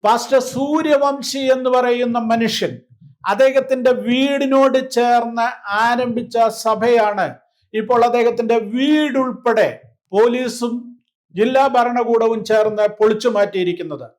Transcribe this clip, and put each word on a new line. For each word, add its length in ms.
പാസ്റ്റർ 380
സൂര്യവംശി 880
എന്ന് 200
പറയുന്ന 440
മനുഷ്യൻ 400
അദ്ദേഹത്തിന്റെ 600
വീടിനോട് 720
ചേർന്ന് 520
ആരംഭിച്ച 560
സഭയാണ് 640
ഇപ്പോൾ 260
അദ്ദേഹത്തിന്റെ 500
വീടുൾപ്പെടെ 920
പോലീസും 600
ജില്ലാ 260
ഭരണകൂടവും 640
ചേർന്ന് 360
പൊളിച്ചു 380
മാറ്റിയിരിക്കുന്നത്. 720